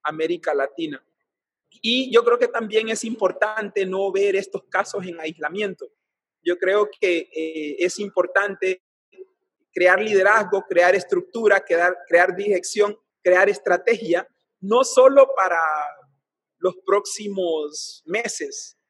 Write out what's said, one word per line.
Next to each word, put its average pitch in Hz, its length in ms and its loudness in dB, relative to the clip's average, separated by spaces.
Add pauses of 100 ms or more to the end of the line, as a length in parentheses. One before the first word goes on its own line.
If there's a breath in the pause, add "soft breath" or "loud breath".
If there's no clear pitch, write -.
América 160 460 -4
Latina. 143 500 -2 (760)
Y 247 320 0
yo 233 100 6
creo 240 140 4
que 240 100 0
también 220 420 -2
es 220 140 -6
importante 208 840 -2
no 190 240 -4
ver 196 240 0
estos 190 300 -8
casos 196 380 -6
en 175 160 -14
aislamiento. 160 720 -8 (520)
Yo 175 160 -2
creo 202 320 2
que, 175 420 -2
eh, 160 460 -8
es 180 180 -2
importante 196 880 -2 (920)
crear 180 260 4
liderazgo, 202 680 2
crear 175 240 4
estructura, 196 680 0
crear, 175 380 0 (100)
crear 175 280 4
dirección, 202 600 -2 (280)
crear 185 260 4
estrategia, 226 760 -2 (340)
no 220 220 2
solo 269 520 6
para 185 240 0 (1000)
los 180 160 -2 (100)
próximos 185 1200 -4
meses - 720 -10 (120)